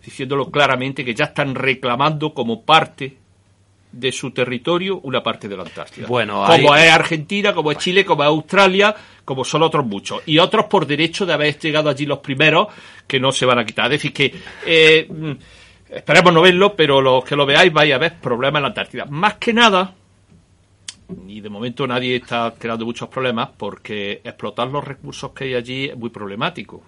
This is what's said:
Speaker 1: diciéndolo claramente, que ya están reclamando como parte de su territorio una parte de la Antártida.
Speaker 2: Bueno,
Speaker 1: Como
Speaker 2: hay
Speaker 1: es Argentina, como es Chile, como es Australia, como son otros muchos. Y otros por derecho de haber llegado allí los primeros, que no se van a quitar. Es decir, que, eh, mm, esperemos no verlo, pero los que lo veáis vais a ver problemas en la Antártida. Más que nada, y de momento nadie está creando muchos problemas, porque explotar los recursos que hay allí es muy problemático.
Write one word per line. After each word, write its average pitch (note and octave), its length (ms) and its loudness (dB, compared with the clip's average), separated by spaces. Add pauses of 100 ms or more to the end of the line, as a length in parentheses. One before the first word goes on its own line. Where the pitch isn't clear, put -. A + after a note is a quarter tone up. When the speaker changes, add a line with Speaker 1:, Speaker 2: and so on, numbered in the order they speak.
Speaker 1:
diciéndolo C3+ 460 -6
claramente, C3+ 560 0
que A#2+ 80 -6
ya D3 120 -2
están C#3+ 280 -4
reclamando C3+ 800 -2
como A#2 300 -6
parte D3+ 540 0 (760)
de B2+ 200 -4
su C3 200 -10
territorio E3 720 -4
una B2+ 200 -4
parte A2 240 -6
de G2+ 80 -10
la F#2 80 -12
Antártida. - 440 -16
Speaker 2:
Bueno, G#2 380 -2
Speaker 1:
Como C3+ 280 6
Speaker 2:
hay D#3+ 140 6
Speaker 1:
es D#3+ 40 8
Argentina, E3 640 0
como D3+ 180 -2
es C#3+ 60 -4
Chile, F#3 260 0
como D#3 200 0
es D3 40 4
Australia, F#3+ 680 2 (300)
como C3 220 -6
son D3+ 180 0
otros D#3 220 0
muchos. G2+ 400 -8
Y D#3 140 2
otros G#3 260 2
por F#3 200 0
derecho D#3+ 400 -2
de E3 60 -2
haber D3+ 280 0
llegado D3+ 300 0
allí C#3 160 -4
los C#3+ 140 -4
primeros, D#3 480 2 (400)
que C3+ 140 -2
no C3 100 0
se C3 140 -2
van B2 140 4
a A2+ 60 -2
quitar. G#2+ 200 -4
Es C#3 160 -2
decir, C#3+ 100 -6
que, C3+ 220 -2 (320)
eh, D#3+ 440 6
mm, D#3 220 -8 (640)
esperemos E3+ 400 4
no D#3+ 80 6
verlo, F#3 340 4
pero D3 240 4
los C3 240 4
que C#3+ 140 -4
lo C#3+ 80 2
veáis D#3+ 260 4
vais D3+ 220 2
a B2+ 40 0
ver D3 220 -2
problemas C3+ 400 -2
en C#3+ 40 -4
la C3+ 40 -2
Antártida. A2+ 380 -8
Más F#3 300 -4
que - 180 -2
nada, G3 400 4 (1300)
y G#2 120 -16
de G#2 100 -16
momento A#2+ 380 -8
nadie B2+ 300 -2
está A#2 420 -6
creando A2+ 240 -8
muchos A#2 240 -10
problemas, B2+ 480 -6
porque G2+ 680 -10
explotar A#2 420 -8
los C#3 160 -8
recursos C3+ 480 -16
que - 140 -12
hay C3 100 -8
allí B2+ 300 -6
es C#3 100 -10
muy A#2 140 -10
problemático. G#2 800 -10